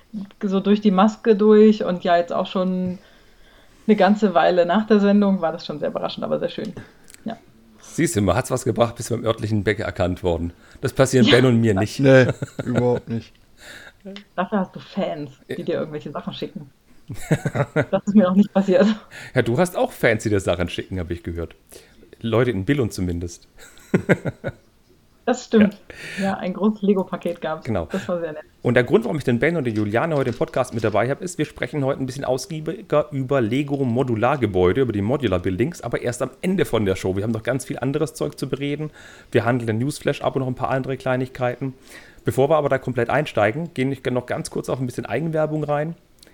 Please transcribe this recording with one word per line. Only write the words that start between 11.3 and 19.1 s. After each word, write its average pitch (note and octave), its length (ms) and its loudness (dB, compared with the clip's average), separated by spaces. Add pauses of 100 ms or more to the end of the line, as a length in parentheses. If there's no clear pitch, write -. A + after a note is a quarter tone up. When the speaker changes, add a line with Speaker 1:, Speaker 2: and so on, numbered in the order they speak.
Speaker 2:
Ben B2 100 6
und A#2 160 4
mir A2+ 120 4
nicht. G#2 260 -2
Speaker 3:
Nee, C3+ 280 8 (360)
überhaupt B2 460 0
nicht. A2+ 240 -6 (1040)
Speaker 1:
Dafür G3 240 -2
hast F#3 160 -4
du - 40 -14
Fans, E3 520 -6 (180)
die - 100 -10
Speaker 2:
Ja. - 60 -8
Speaker 1:
dir E3+ 100 -2
irgendwelche D3+ 360 -6
Sachen E3+ 220 -10
schicken. D3 360 -10 (400)
Speaker 2:
<laughs> - 20 -10 (800)
Speaker 1:
Das G3 140 -2
ist G3+ 100 2
mir G#3 100 8
noch F#3 100 2
nicht G3+ 180 4
passiert. F#3+ 320 4 (500)